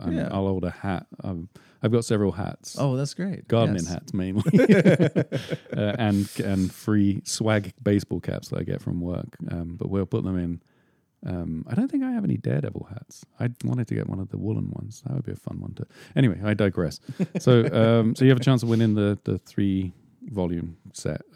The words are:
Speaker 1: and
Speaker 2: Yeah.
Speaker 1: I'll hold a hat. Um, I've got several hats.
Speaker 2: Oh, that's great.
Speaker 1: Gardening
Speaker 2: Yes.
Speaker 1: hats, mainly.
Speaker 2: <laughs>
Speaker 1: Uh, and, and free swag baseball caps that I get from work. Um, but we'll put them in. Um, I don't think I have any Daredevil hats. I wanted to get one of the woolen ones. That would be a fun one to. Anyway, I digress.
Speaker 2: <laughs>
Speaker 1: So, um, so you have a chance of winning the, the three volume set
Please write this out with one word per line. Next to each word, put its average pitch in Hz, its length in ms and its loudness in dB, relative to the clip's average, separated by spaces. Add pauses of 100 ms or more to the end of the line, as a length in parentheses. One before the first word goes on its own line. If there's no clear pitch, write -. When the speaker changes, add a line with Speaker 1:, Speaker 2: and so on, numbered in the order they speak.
Speaker 1:
and 87 140 -4
Speaker 2:
Yeah. 80 160 -2
Speaker 1:
I'll 98 160 -2
hold 92 180 -2
a 87 60 -2
hat. - 340 -6 (180)
Um, 90 240 -6 (360)
I've 113 80 2
got 117 120 2
several 104 280 2
hats. - 480 -8
Speaker 2:
Oh, 131 180 2
that's 143 160 -4
great. - 340 -8
Speaker 1:
Gardening 104 360 2
Speaker 2:
Yes. 85 100 -6
Speaker 1:
hats, - 200 -10
mainly. 95 300 -2
Speaker 2:
<laughs> 175 680 6 (600)
Speaker 1:
Uh, 104 260 -2
and, 101 320 2 (140)
and 95 280 0
free 101 520 2
swag 107 580 0
baseball 104 380 0
caps - 300 -8
that - 100 -4
I - 40 -4
get - 180 -6
from - 200 -4
work. - 360 -6 (120)
Um, 85 280 -8
but 95 120 -6
we'll 95 160 0
put 113 180 -4
them 92 140 -2
in. 87 240 -4 (640)
Um, 85 420 -6
I 120 80 -4
don't 262 140 0
think 277 140 -2
I 262 80 -4
have 226 120 -4
any 156 140 0
Daredevil - 520 -4
hats. - 340 -18 (160)
I 120 100 0 (140)
wanted 123 240 -2
to 113 80 -4
get 101 140 -4
one 95 100 -4
of 95 100 -8
the 101 80 -8
woolen 98 340 -4
ones. - 340 -12
That 123 100 -6
would - 100 -4
be - 60 -8
a 95 40 -8
fun - 260 -10
one - 140 -10
to. - 100 -10 (300)
Anyway, 113 280 2
I 104 120 0
digress. 92 440 0 (200)
Speaker 2:
<laughs> 185 200 -4
Speaker 1:
So, 120 320 6
um, 113 440 4
so 127 100 4
you 135 60 10
have 123 80 6
a 123 40 -4
chance 127 200 4
of 120 60 0
winning 113 260 4
the, 104 280 2
the 98 140 -2
three 95 560 -2 (300)
volume 87 540 -4 (160)
set - 280 -6 (140)